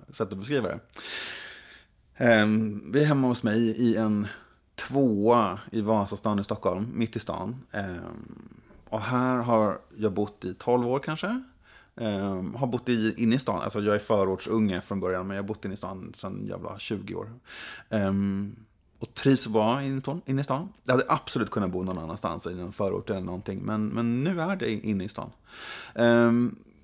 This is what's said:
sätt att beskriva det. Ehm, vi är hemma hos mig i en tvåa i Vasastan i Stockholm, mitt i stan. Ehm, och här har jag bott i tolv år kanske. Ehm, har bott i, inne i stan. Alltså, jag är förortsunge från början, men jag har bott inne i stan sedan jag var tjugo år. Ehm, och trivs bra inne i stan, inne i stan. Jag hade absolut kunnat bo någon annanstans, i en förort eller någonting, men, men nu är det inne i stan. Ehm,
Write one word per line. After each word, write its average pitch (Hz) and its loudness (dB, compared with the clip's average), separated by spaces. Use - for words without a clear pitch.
sätt 98 -4
att 98 -6
beskriva 117 -2
det. - -6
Ehm, 107 4
vi 139 4
är 151 6
hemma 139 4
hos 120 2
mig 110 2
i 113 2
en 107 2
tvåa 113 4
i 110 -2
Vasastan 104 0
i 98 0
Stockholm, 98 -2
mitt 113 -2
i 110 -4
stan. 92 -6
Ehm, - -8
och 107 -2
här 127 2
har 113 2
jag 104 2
bott 101 -4
i 92 -6
tolv 123 2
år 131 2
kanske. 190 -4
Ehm, 98 -2
har 135 0
bott 123 -2
i, 113 4
inne 113 4
i 135 4
stan. 101 0
Alltså, 104 -2
jag 104 4
är 104 2
förortsunge 98 2
från 98 -4
början, 92 -2
men 98 -6
jag 98 -4
har 98 -8
bott 104 -6
inne 98 -6
i 98 -8
stan 92 -10
sedan 98 -10
jag 95 -8
var 92 -10
tjugo 98 -6
år. 101 -8
Ehm, 98 2
och - -12
trivs 135 4
bra 110 2
inne 135 -4
i 131 -6
stan, 147 -6
inne 135 0
i - -2
stan. 139 -4
Jag 127 2
hade 127 4
absolut 117 0
kunnat 98 0
bo 92 -2
någon 92 -4
annanstans, 85 -6
i 85 -6
en 90 -8
förort 98 -2
eller 98 -2
någonting, 92 -6
men, 107 -2
men 117 -2
nu 175 0
är 185 -2
det 120 -2
inne 104 -2
i 98 -6
stan. 104 -10
Ehm, 117 6